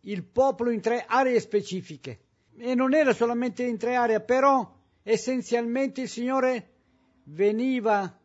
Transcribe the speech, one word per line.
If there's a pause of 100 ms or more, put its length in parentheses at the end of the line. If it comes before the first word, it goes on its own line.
il
popolo
in
tre
aree
specifiche. (400)
E
non
era
solamente
in
tre
aree,
però (360)
essenzialmente
il
Signore (560)
veniva